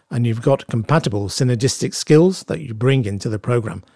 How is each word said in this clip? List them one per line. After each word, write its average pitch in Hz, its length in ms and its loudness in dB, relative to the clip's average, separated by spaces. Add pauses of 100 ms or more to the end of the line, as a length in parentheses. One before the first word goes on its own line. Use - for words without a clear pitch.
(120)
and 120 140 0
you've 117 160 -2
got 139 260 0
compatible 110 600 0
synergistic 123 640 0
skills 170 520 4
that - 160 -6
you 139 120 -12
bring 127 340 0
into 101 220 -6
the 107 100 -4
program. 110 440 -4 (140)